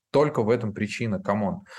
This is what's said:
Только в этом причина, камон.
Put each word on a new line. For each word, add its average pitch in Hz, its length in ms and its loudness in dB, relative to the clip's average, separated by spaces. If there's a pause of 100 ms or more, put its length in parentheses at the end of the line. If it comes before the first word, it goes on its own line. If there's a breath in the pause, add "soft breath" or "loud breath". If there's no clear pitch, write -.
(120)
Только 143 300 4
в 104 80 2
этом 117 240 0
причина, 104 480 -4
камон. 101 400 -2 (160 loud breath)